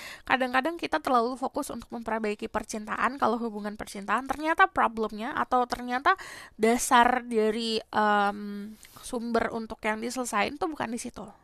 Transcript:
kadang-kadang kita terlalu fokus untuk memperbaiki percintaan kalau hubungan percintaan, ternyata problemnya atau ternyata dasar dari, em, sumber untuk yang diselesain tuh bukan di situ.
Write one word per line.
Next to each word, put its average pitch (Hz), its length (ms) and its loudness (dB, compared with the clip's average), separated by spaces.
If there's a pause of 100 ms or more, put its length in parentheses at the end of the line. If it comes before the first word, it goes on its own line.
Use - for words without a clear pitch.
(240)
kadang-kadang 254 560 2
kita 311 220 -2
terlalu 254 340 2
fokus - 380 -4
untuk 233 180 -12
memperbaiki 220 560 -4
percintaan 214 720 -2
kalau 226 220 4
hubungan 208 340 -6
percintaan, 214 540 -4
ternyata 320 400 2
problemnya 220 640 -2
atau 247 320 2
ternyata 254 480 0 (400)
dasar 240 720 6
dari, 220 560 0 (100)
em, 208 480 4 (640)
sumber 233 500 0
untuk 226 300 -8
yang 220 180 -2
diselesain 240 560 -2
tuh 339 140 -2
bukan 233 180 -4
di 240 120 -4
situ. 226 240 -12 (180)